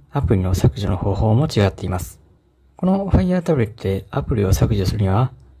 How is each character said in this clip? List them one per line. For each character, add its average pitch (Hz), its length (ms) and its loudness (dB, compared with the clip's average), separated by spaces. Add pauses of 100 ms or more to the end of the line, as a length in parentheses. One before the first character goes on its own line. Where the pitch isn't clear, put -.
(120)
ア 143 100 -2
プ 131 140 2
リ 92 60 2
の 92 140 -2
削 - 260 0
除 101 80 -2
の 92 80 0
方 98 180 -2
法 110 180 2
も 135 140 2
違 104 200 2
っ 92 40 0
て - 140 -10
い 92 40 -4
ま 90 100 -4
す。 - 200 -12 (600)
こ 180 60 -2
の 190 260 0
Fire 180 300 2
タ 170 140 0
ブ 139 40 0
レ 113 60 2
ッ 107 80 -8
ト - 100 -20
で 95 260 -2
ア 143 140 -4
プ 127 140 -2
リ 101 80 2
を 92 80 2
削 - 200 2
除 98 120 0
す 87 80 -2
る 107 80 -2
に 95 80 2
は、 113 240 0 (260)